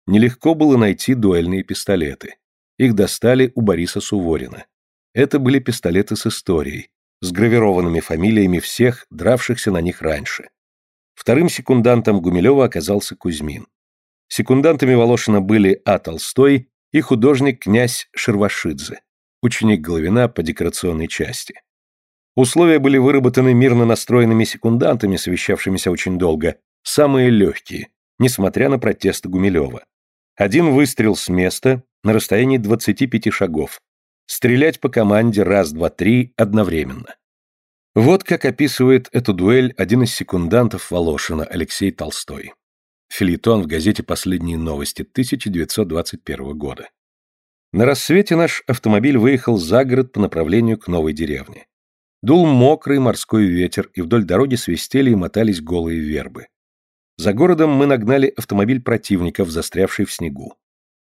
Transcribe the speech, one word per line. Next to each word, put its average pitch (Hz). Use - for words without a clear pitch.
Нелегко 123
было 151
найти 110
дуэльные 92
пистолеты. 87
Их 127
достали 123
у 120
Бориса 92
Суворина. 76
Это 143
были 135
пистолеты 110
с -
историей, 73
с 90
гравированными 95
фамилиями 90
всех, -
дравшихся 110
на 90
них 85
раньше. -
Вторым 147
секундантом 117
Гумилева 92
оказался 101
Кузьмин. 76
Секундантами 135
Волошина 117
были 98
А. 95
Толстой 127
и 151
художник 131
князь 120
Шервашидзе, 98
ученик 113
Головина 87
по 117
декорационной 82
части. -
Условия 156
были 139
выработаны 127
мирно 120
настроенными 113
секундантами, 113
совещавшимися 90
очень 90
долго, 82
самые 135
легкие, 98
несмотря 123
на 135
протесты 98
Гумилева. 87
Один 143
выстрел 127
с -
места 92
на 104
расстоянии 117
двадцати 107
пяти 117
шагов. 78
Стрелять 131
по 135
команде 107
раз, 90
два, 82
три 123
одновременно. 92
Вот 151
как -
описывает 127
эту 117
дуэль 120
один 104
из 117
секундантов 95
Волошина, 82
Алексей 87
Толстой. -
Фельетон 101
в 82
газете 82
«Последние 85
новости», 80
тысяча 127
девятьсот 90
двадцать 82
первого 69
года. 71
На 110
рассвете 165
наш 165
автомобиль 120
выехал 120
за 95
город 127
по 107
направлению 104
к -
новой 80
деревне. 73
Дул 160
мокрый 139
морской 110
ветер, 90
и 92
вдоль 101
дороги 120
свистели 123
и 113
мотались 98
голые 82
вербы. 76
За -
городом 156
мы 139
нагнали 135
автомобиль 117
противников, 95
застрявший 90
в -
снегу. 71